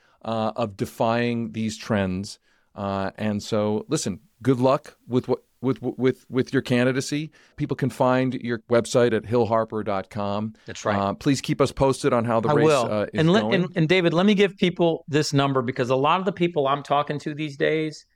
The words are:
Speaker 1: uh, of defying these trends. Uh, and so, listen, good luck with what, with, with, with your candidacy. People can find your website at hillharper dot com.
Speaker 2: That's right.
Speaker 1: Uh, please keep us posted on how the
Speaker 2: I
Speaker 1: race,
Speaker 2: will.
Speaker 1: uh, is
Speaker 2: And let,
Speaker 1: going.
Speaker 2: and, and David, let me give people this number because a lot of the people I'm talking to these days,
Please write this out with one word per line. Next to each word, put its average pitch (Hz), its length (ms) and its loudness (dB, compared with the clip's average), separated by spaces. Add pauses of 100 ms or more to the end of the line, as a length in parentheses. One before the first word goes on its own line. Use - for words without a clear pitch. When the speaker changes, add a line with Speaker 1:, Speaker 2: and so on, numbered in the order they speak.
(240)
Speaker 1:
uh, 110 320 -2
of 107 200 -4
defying 117 760 -2
these 110 260 -6
trends. 98 600 -2 (360)
Uh, 98 420 -4
and 104 260 -4
so, 107 460 -2
listen, 123 320 -4 (220)
good 123 160 2
luck 131 380 0 (100)
with 120 220 -2
what, - 160 -2 (180)
with, 131 200 -2
with, 123 480 -2
with 127 240 -2
your 131 80 2
candidacy. 131 680 -2 (260)
People 143 200 -4
can 135 140 -2
find 127 440 2
your 120 260 -4 (100)
website 120 420 4
at 107 120 0
hillharper 113 600 0
dot 98 240 -4
com. 104 460 -4 (100)
Speaker 2:
That's - 220 -10
right. 104 100 0
Speaker 1:
Uh, 101 160 0
please 135 300 -2
keep - 180 -2
us 135 100 2
posted 135 440 0
on 117 100 2
how 117 160 0
the 110 80 0
Speaker 2:
I 147 60 2
Speaker 1:
race, 151 100 4
Speaker 2:
will. 135 260 4
Speaker 1:
uh, 107 120 0
is 98 100 -4
Speaker 2:
And 156 180 2
let, 208 120 4
Speaker 1:
going. 214 120 0
Speaker 2:
and, 185 220 -2
and 160 120 2
David, 170 260 4
let 170 100 2
me 208 100 6
give 196 220 2
people 175 500 0
this 147 280 0
number 139 260 2
because 127 300 -2
a 131 60 2
lot 147 220 2
of 190 60 -6
the 190 80 -2
people 170 340 0
I'm 139 160 0
talking 147 360 0
to 151 160 -8
these 147 240 -8
days, 156 580 -2